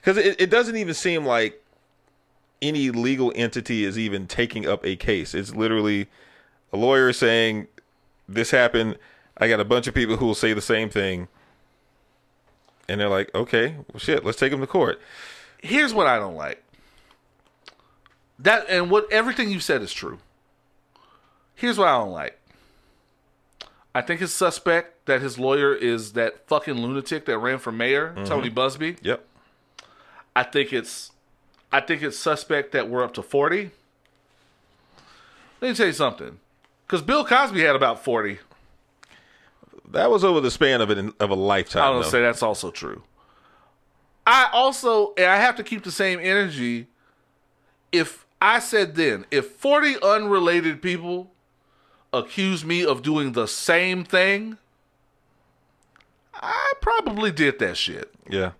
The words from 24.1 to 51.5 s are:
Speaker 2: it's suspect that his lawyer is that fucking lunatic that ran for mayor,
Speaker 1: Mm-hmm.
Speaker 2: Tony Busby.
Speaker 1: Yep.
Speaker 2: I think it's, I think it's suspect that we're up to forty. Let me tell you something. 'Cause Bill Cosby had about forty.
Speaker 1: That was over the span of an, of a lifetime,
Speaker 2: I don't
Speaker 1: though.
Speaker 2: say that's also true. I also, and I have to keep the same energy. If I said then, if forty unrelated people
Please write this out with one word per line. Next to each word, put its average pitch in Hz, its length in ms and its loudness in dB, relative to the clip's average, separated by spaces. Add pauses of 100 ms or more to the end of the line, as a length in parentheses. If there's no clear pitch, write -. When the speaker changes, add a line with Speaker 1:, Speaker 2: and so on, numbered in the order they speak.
Speaker 2:
it's 180 120 -6
suspect 170 720 -2
that 135 160 2
his 123 160 -8
lawyer 139 340 2
is 117 400 -2
that 113 340 -4
fucking 147 280 -2
lunatic 135 500 -6
that 117 140 -2
ran 127 180 -2
for 123 140 -10
mayor, 135 440 0
Speaker 1:
Mm-hmm. 101 100 -8
Speaker 2:
Tony 127 240 -2
Busby. 135 520 -4
Speaker 1:
Yep. - 240 -4 (1120)
Speaker 2:
I 127 80 2
think 139 300 -2
it's, - 380 -8 (600)
I 139 100 4
think 143 200 -4
it's 143 160 -6
suspect 147 560 -2
that 113 160 -2
we're 123 140 0
up 117 100 -6
to 107 100 -10
forty. 170 480 0 (1900)
Let 254 80 -2
me 240 60 -4
tell 226 120 2
you 160 60 0
something. 127 460 -4 (500)
'Cause 175 120 0
Bill 262 220 2
Cosby 247 380 4
had 147 160 8
about 123 260 4
forty. 107 360 -2 (1500)
Speaker 1:
That 214 200 2
was 208 140 4
over 175 180 4
the 127 100 0
span 135 300 2
of 104 80 0
an, 104 300 -2
of 104 100 2
a 98 60 2
lifetime, 95 480 2
Speaker 2:
I 139 80 4
don't 123 120 0
Speaker 1:
though. 113 60 -2
Speaker 2:
say 120 120 2
that's 117 220 2
also 98 280 -4
true. 58 320 -14 (1200)
I 247 280 6
also, 233 640 2
and 180 100 4
I 190 100 6
have 240 200 2
to 226 60 -8
keep 214 200 -8
the 185 80 -10
same 185 300 -2
energy. 147 640 -2 (1040)
If 165 340 -2 (160)
I 220 180 4
said 202 360 -2
then, 120 360 0
if 139 200 -2
forty 285 500 2
unrelated 180 800 2
people 180 500 -6 (840)